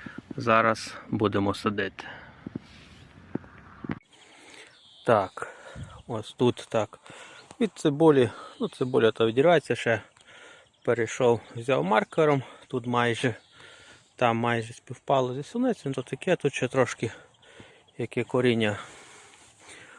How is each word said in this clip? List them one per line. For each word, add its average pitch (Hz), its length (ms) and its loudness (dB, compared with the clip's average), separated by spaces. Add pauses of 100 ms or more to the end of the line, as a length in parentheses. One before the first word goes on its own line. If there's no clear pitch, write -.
(380)
Зараз 113 560 2 (160)
будемо 101 440 0
садити. 101 500 -4 (3000)
Так, 104 420 2 (600)
ось 113 260 -10
тут - 360 0
так. 107 300 -4 (600)
Від 226 160 0
цибулі, 143 540 6 (300)
ну, 220 80 -4
цибуля 127 440 2
то 113 160 2
віддирається 135 480 4
ще. 113 260 -2 (840)
Перейшов, 117 560 2 (140)
взяв 131 280 0
маркером, 165 600 2 (240)
тут 123 200 -6
майже, 120 480 0 (800)
там 117 220 2
майже 117 360 -2
співпало 127 600 -2
зі 143 100 -8
суницею, 240 520 -4
то 131 60 -6
таке, - 340 -4
тут - 180 -2
ще 127 140 -2
трошки, 123 440 -2 (840)
яке 120 260 -6
коріння 117 560 0 (1200)